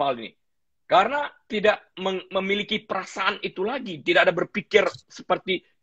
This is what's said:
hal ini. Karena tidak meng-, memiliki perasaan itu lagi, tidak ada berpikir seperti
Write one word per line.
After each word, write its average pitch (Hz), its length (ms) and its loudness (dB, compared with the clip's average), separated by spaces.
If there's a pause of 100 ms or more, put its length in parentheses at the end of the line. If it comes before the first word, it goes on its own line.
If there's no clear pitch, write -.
hal 139 160 0
ini. 110 160 -12 (560)
Karena 247 400 2 (160)
tidak 208 560 0
meng-, 190 320 -4
memiliki 202 480 -2
perasaan 196 640 -4
itu - 160 -8
lagi, 208 400 -6
tidak 170 280 4
ada 185 40 4
berpikir 190 560 0 (160)
seperti - 560 -4 (220)